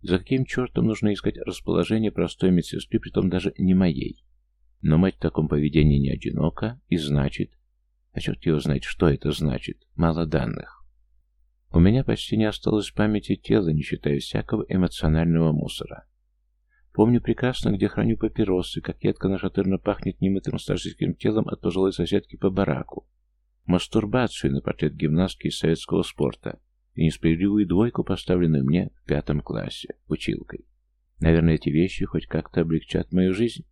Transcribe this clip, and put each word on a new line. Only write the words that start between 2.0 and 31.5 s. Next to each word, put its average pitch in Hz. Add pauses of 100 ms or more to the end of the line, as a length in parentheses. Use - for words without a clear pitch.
простой 90
медсестры, -
притом 95
даже 92
не 92
моей? 92 (560)
Но 78
мать 92
в -
таком 80
поведении 73
не 67
одинока, -
и 87
значит... 71 (600)
А -
черт -
его 76
знает, 67
что -
это 71
значит. 76 (180)
Мало 82
данных. - (880)
У 82
меня 113
почти 113
не 110
осталось 107
в -
памяти 107
тела, 98
не 76
считая 71
всякого -
эмоционального 82
мусора. - (880)
Помню 117
прекрасно, 123
где 104
храню 110
папиросы, 98
как -
едко -
нашатырно 95
пахнет -
немытым 95
старческим -
телом 107
от -
пожилой 95
соседки -
по 95
бараку, 92 (580)
мастурбацию 104
на 69
портрет -
гимнастки 80
из -
советского 82
спорта - (340)
и 80
несправедливую 90
двойку, 98
поставленную 87
мне 82 (100)
в -
пятом 73
классе - (100)
училкой. - (520)
Наверное, 82